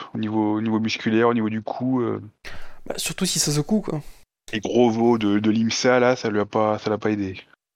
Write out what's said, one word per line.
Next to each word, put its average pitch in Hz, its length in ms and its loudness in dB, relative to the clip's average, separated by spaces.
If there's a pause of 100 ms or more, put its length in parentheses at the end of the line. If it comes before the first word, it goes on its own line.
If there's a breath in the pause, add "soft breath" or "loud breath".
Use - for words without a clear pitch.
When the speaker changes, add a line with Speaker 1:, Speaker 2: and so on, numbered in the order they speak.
(140)
Speaker 1:
Au 117 40 -6
niveau, 107 400 0
au - 20 -2
niveau 110 180 0
musculaire, 110 500 2
au 120 60 4
niveau 110 160 0
du 110 120 -4
cou, 127 400 -2
euh. 107 200 -4 (640 loud breath)
Speaker 2:
Bah, - 120 -8
surtout - 280 -4
si 165 140 -2
ça - 100 0
secoue, 151 300 0
quoi. - 200 -6 (520 soft breath)
Speaker 1:
Les 110 80 -4
gros 117 300 4
veaux 117 280 4
de, 104 220 2
de 107 100 2
l'imsa, 113 480 2
là, 123 160 4
ça 120 160 -4
lui 104 80 0
a 101 80 0
pas, 107 320 0
ça 107 120 -4
l'a 104 80 0
pas 107 120 -2
aidé. 98 300 -4 (360)